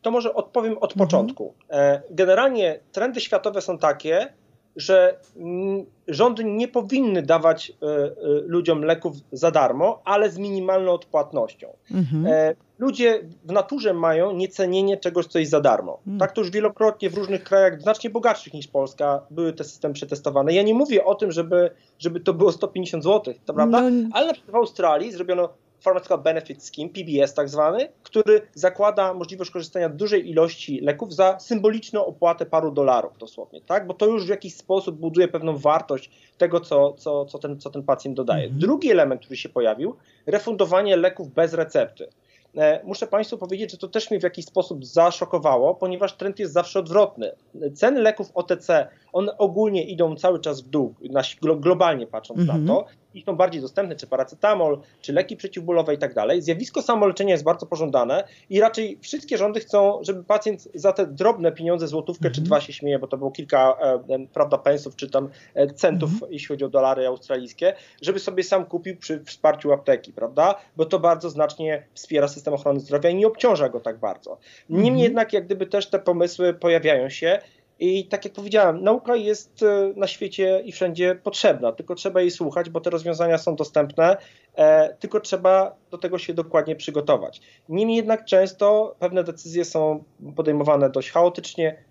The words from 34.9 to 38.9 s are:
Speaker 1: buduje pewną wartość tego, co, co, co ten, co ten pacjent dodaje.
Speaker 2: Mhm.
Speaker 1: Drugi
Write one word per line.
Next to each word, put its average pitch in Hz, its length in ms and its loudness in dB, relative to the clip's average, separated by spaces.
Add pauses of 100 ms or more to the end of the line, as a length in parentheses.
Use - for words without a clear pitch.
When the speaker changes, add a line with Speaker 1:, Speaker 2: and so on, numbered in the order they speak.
Speaker 1:
buduje 165 280 2
pewną 156 300 -4
wartość 147 540 0 (260)
tego, 170 220 2
co, 143 340 2
co, 143 320 -4
co 147 140 -16
ten, 143 200 -10
co 143 100 -14
ten 143 140 -10
pacjent 135 340 -2
dodaje. 117 260 -2
Speaker 2:
Mhm. 135 160 -6
Speaker 1:
Drugi 262 320 0